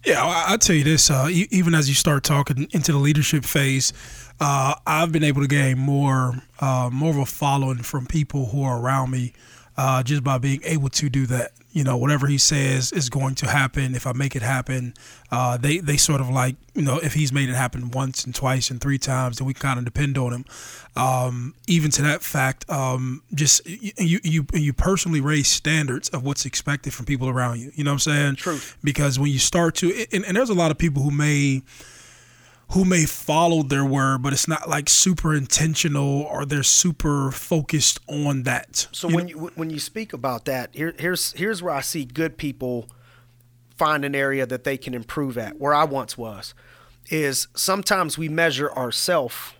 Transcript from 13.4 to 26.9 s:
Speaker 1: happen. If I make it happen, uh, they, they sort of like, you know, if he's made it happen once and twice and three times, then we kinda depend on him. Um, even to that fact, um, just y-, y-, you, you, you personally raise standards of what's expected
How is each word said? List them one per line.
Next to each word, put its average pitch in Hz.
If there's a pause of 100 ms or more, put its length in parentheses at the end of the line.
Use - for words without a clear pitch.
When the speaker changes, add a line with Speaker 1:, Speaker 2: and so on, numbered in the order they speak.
Speaker 1:
happen. 135
If 123
I 127
make 135
it 120
happen, 127 (360)
uh, 123
they, 147
they 147
sort 143
of 127
like, 131 (180)
you 165
know, 139
if 160
he's 147
made 135
it 127
happen 123
once 131
and 123
twice 131
and 123
three 139
times, 127
then 131
we 135
kinda 131
depend 135
on 123
him. 123 (500)
Um, 127 (140)
even 156
to 143
that 151
fact, 131
um, 131 (100)
just 147
y-, 170
y-, 202
you, 170
you, 160
you 147
personally 170
raise 143
standards 151
of 131
what's 139
expected 143